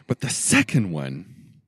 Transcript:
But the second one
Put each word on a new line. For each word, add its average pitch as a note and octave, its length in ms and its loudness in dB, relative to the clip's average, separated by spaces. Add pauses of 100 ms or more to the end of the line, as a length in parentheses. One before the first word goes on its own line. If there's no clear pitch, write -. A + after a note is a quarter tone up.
But - 140 -4
the C#3 100 -4
second D3 600 2
one C#2 420 -6 (340)